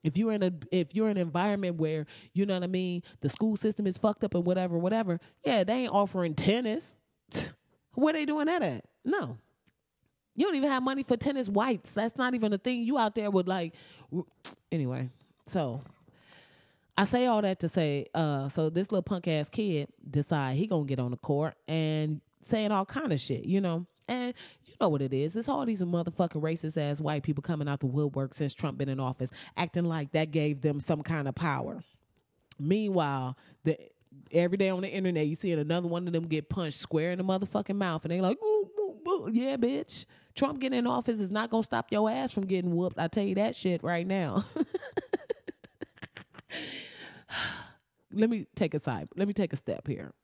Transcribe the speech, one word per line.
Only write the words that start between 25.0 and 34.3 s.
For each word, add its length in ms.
it 120
is. 220
It's 140
all 160
these 160
motherfucking 580
racist 380
ass 240
white 220
people 180
coming 260
out 120
the 80
woodwork 480
since 180
Trump 240
been 100
in 120
office, 320
acting 280
like 260
that 180
gave 320
them 180
some 220
kind 260
of 60
power. 500
Meanwhile, 760
the, 160